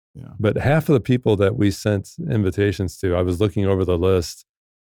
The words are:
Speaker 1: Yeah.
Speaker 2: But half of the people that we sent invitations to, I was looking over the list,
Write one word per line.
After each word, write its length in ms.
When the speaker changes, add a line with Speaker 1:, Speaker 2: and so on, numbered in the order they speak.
Speaker 1:
Yeah. 240
Speaker 2:
But 200
half 300
of 60
the 60
people 360
that 200
we 140
sent 400
invitations 680
to, 160
I 80
was 180
looking 260
over 180
the 140
list, 460